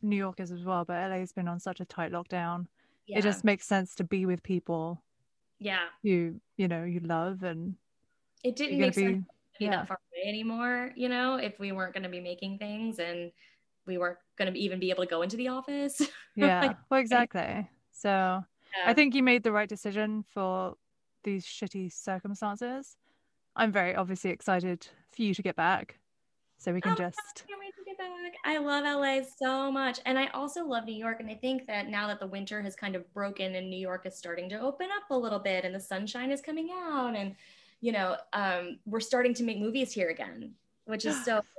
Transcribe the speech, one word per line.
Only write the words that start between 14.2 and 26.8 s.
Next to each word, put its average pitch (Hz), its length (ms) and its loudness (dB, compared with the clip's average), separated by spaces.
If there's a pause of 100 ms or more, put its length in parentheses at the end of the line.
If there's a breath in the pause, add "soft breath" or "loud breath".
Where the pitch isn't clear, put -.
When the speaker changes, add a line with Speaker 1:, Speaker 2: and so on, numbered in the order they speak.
Speaker 2:
gonna 190 140 2
even 185 280 0
be 180 120 2
able 185 120 2
to 180 60 -2
go 165 140 2
into 196 120 -2
the 247 140 -2
office. 285 520 -2
<laughs> - 340 -4
Speaker 1:
Yeah, 202 260 6
Speaker 2:
Like, 262 160 2 (120)
Speaker 1:
well, 262 120 6
exactly. 233 680 2 (220)
So - 180 -2
I 190 360 2 (420 loud breath)
Speaker 2:
Yeah. 233 60 8
Speaker 1:
think 277 200 8
you 269 100 6
made 247 200 8
the 233 80 4
right 208 160 4
decision 214 560 -2
for 185 540 -2 (460)
these 196 220 -2
shitty 185 460 -6
circumstances. 208 1040 -6 (600)
I'm 220 180 4
very 185 220 4
obviously 185 340 0
excited 180 580 0 (240)
for - 120 -6
you 202 100 4
to 190 100 -2
get 185 140 -2
back - 420 2 (580)
so - 160 -4
we 180 60 2
can - 120 0